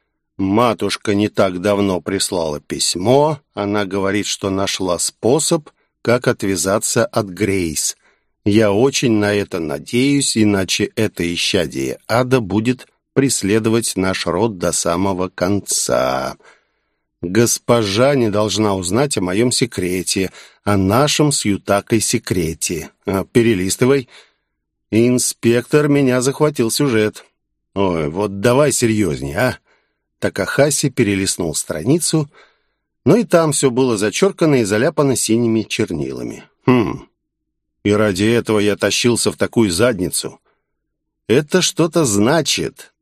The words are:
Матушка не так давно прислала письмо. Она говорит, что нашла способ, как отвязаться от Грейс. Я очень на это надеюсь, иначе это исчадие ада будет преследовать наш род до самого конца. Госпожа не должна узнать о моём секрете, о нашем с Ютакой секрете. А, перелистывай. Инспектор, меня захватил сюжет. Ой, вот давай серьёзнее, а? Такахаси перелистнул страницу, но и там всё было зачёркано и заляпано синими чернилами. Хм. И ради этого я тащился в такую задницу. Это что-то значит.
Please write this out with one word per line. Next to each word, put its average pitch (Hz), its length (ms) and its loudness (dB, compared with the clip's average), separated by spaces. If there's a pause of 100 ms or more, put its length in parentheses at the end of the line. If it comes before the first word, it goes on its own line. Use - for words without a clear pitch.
(380)
Матушка 101 760 0
не 104 140 2
так 95 320 0
давно 98 400 0
прислала 82 600 -4
письмо. 127 800 0 (140)
Она 101 320 -2
говорит, 98 400 -2
что - 240 -4
нашла 95 480 -2
способ, 151 720 0 (320)
как 120 260 0
отвязаться 104 800 0
от 113 200 -2
Грейс. 92 680 -4 (480)
Я 104 260 4
очень 123 420 2
на 104 220 2
это 98 260 -4
надеюсь, 123 760 0
иначе 101 580 0
это 104 280 -2 (120)
исчадие 65 720 -2
ада 127 340 2
будет 110 460 -2 (280)
преследовать 113 840 0
наш 92 300 -2
род 92 320 -2
до 87 140 -2
самого 90 580 -2
конца. 65 1080 -2 (840)
Госпожа 113 920 0
не 117 160 0
должна 104 460 0
узнать 95 400 -2
о 104 60 -2
моём 98 280 0
секрете, 92 800 -2 (340)
о 101 120 2
нашем 135 560 2
с - 140 -4
Ютакой 101 540 0
секрете. 82 920 -4 (160)
А, 98 180 -2
перелистывай. 117 840 2 (840)
Инспектор, 120 1000 2
меня 135 320 2
захватил 135 500 0
сюжет. 110 540 0 (500)
Ой, 85 360 0
вот 98 300 -4
давай 127 300 4
серьёзнее, 85 680 -2
а? 123 200 -2 (600)
Такахаси 135 720 0
перелистнул 98 640 -2
страницу, 147 760 -2 (760)
но 156 120 6
и 240 80 2
там 165 280 2
всё 139 180 0
было 123 260 0
зачёркано 147 600 0
и 120 80 2
заляпано 131 500 0
синими 113 480 0
чернилами. 67 800 -6 (220)
Хм. 117 420 0 (760)
И 101 80 2
ради 104 320 2
этого 113 340 2
я 101 180 0
тащился 107 540 0
в 85 60 -4
такую 101 340 0
задницу. 95 720 -2 (880)
Это 151 340 2
что-то 165 420 0
значит. 110 960 0